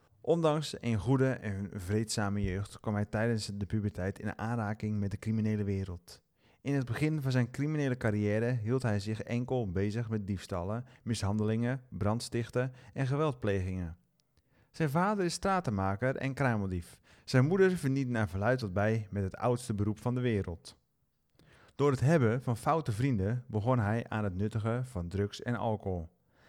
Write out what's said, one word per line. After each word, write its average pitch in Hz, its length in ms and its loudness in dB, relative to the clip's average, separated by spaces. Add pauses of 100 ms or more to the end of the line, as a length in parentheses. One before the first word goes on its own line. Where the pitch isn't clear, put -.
(220)
Ondanks 156 600 2
een 117 160 2
goede 131 340 4
en 101 420 -4
vreedzame 104 680 -2
jeugd 95 360 -4
kwam 110 140 -4
hij 104 120 0
tijdens 110 480 0
de 101 120 -4
puberteit 104 540 -2
in - 180 -6
aanraking 107 640 -2
met 101 120 -2
de 98 80 -4
criminele 107 440 0
wereld. 95 580 -4 (400)
In 139 120 -2
het 135 120 0
begin 147 360 -2
van 135 100 -2
zijn 123 200 2
criminele 139 460 -2
carrière 110 640 0
hield 123 220 0
hij 104 160 2
zich 104 220 -4
enkel 120 500 -2
bezig 104 380 0
met 107 180 -2
diefstallen, 98 580 -4 (180)
mishandelingen, 110 840 0
brandstichten 117 840 -2 (200)
en 135 140 -2
geweldplegingen. 98 880 -2 (760)
Zijn 160 180 0
vader 185 360 2
is 170 80 0
stratenmaker 127 840 0
en 135 180 -4
kruimeldief. 101 640 -2 (260)
Zijn 131 240 6
moeder 190 240 6
verdient 139 380 0
naar 110 200 2
verluidt 107 320 2
wat 101 120 -4
bij 107 360 2
met 98 140 0
het 92 120 -2
oudste 123 380 0
beroep 104 240 0
van 123 180 -2
de 127 60 -2
wereld. 98 560 -2 (1000)
Door 143 160 4
het 131 80 0
hebben 131 420 4
van 120 160 -2
foute 156 340 0
vrienden 117 560 0
begon 117 320 2
hij 110 280 0
aan 107 160 -2
het 95 120 -2
nuttigen 110 500 -2
van 87 220 -6
drugs 98 340 -4
en 120 140 -2
alcohol. 98 540 -4 (400)